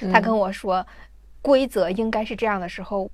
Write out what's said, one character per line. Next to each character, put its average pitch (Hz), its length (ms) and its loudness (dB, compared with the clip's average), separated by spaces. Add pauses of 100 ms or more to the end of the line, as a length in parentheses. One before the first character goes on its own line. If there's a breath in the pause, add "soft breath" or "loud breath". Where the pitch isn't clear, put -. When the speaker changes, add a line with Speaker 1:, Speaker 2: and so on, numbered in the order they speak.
Speaker 1:
嗯。 185 100 -4
Speaker 2:
她 190 80 6
跟 226 160 2
我 196 160 2
说， 185 320 -2 (600 soft breath)
规 269 240 6
则 180 240 0
应 220 200 -2
该 220 140 -2
是 220 100 -8
这 220 120 -2
样 202 120 0
的 180 80 -6
时 185 160 -10
候， 196 320 -4